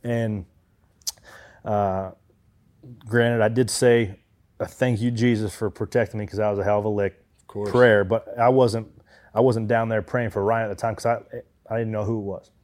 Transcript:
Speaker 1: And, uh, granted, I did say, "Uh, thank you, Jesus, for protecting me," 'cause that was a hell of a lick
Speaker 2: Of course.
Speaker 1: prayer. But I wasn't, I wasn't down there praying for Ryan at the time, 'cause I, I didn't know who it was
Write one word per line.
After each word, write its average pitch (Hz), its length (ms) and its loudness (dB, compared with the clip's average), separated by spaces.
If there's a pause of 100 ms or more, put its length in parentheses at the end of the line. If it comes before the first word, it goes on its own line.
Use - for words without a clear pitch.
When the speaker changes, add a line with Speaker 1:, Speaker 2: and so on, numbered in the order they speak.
Speaker 1:
And, 113 440 -2 (1160)
uh, 95 460 -2 (960)
granted, 117 360 2
I 107 60 4
did 113 220 0
say, 117 500 2 (400)
"Uh, 92 60 -6
thank 123 340 -2
you, 120 100 0
Jesus, 113 440 0
for 104 160 -6
protecting 110 500 -4
me," 104 60 -8
'cause 98 120 -10
that 107 120 0
was 101 80 -2
a 98 60 -2
hell 104 140 2
of 104 60 -4
a 110 40 -2
lick 101 320 -2 (220)
Speaker 2:
Of - 60 -20
course. 104 220 -8
Speaker 1:
prayer. 110 340 6
But 110 340 -4
I 117 100 4
wasn't, 117 400 2 (460)
I 107 60 0
wasn't 113 280 2
down 113 200 0
there 110 140 -2
praying 117 280 -4
for 101 140 -4
Ryan 113 260 -2
at 95 60 -8
the - 40 -14
time, 113 140 -4
'cause - 120 -6
I, 117 140 0 (500)
I 110 80 -4
didn't 113 140 -4
know 107 120 -4
who 110 140 -4
it 104 60 -8
was 95 260 -12 (140)